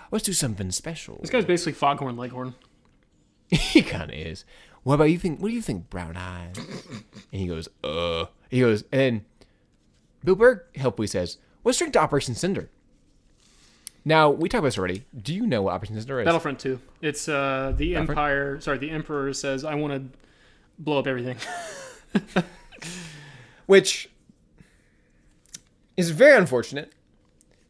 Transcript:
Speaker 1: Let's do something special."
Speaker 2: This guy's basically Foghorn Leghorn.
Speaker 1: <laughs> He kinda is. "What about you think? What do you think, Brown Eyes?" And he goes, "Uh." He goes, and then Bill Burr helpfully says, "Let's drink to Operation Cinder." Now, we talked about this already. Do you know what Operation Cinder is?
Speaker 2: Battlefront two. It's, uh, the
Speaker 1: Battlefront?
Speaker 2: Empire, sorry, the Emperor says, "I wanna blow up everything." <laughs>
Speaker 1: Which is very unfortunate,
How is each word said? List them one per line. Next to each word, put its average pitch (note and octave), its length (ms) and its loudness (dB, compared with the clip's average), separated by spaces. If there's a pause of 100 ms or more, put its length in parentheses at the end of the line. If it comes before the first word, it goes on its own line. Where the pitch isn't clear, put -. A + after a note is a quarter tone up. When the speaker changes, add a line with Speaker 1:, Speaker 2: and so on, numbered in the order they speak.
(100)
Speaker 1:
Let's G#3+ 140 -2
do G3+ 80 -2
something G#2 380 -2
special." - 500 -10
Speaker 2:
This - 100 -10
guy's A3+ 140 0
basically E3+ 300 0
Foghorn C3+ 420 0
Leghorn. B2 380 -10 (460)
Speaker 1:
<laughs> - 500 -20
He - 320 4
kinda - 340 -8
is. E2 300 -10 (380)
"What C3 100 2
about D3+ 160 6
you E3+ 80 2
think? D#3+ 240 -4
What G#3 60 -2
do A#3 60 -4
you A#3+ 80 -6
think, F#2+ 280 -8
Brown F2 260 -8
Eyes?" F2+ 420 -12
And - 840 -14
he F2+ 40 -2
goes, E2 220 -8 (160)
"Uh." E2+ 420 -4 (240)
He B2+ 100 2
goes, A2 220 4 (100)
and C3+ 80 2
then A#2+ 240 0 (1000)
Bill F#3 120 2
Burr A#3 280 6 (120)
helpfully A#2+ 320 -2
says, F2 280 -4 (280)
"Let's B3+ 120 2
drink D#4+ 180 -2
to - 60 4
Operation C#3+ 340 0
Cinder." E3 360 -4 (1300)
Now, D#3 260 6
we D#3 180 0
talked A#3+ 120 0
about C#3+ 80 2
this G#2+ 100 -2
already. F#2 260 -4 (160)
Do C#3+ 140 -6
you A3+ 120 -4
know A#2 160 2
what F#2 120 0
Operation G2+ 220 -8
Cinder B2 240 -6
is? G#2 40 0
Speaker 2:
Battlefront D#3 340 0
two. C3 220 -6 (220)
It's, D3+ 260 -4
uh, C3+ 480 -2
the D#3+ 160 0
Speaker 1:
Battlefront? D#3+ 260 -2
Speaker 2:
Empire, C#3 420 0
sorry, C#3 180 -2
the D3 120 -8
Emperor C#3+ 440 -4
says, C3+ 300 -4
"I D3+ 100 -6
wanna C#3+ 300 -4 (720)
blow D3 200 -2
up B2+ 80 0
everything." B2 300 -4 (800)
<laughs> F#3 300 0 (1200)
Speaker 1:
Which F#3+ 420 6 (1900)
is E3+ 140 2
very B3 280 10
unfortunate, C3+ 540 0 (760)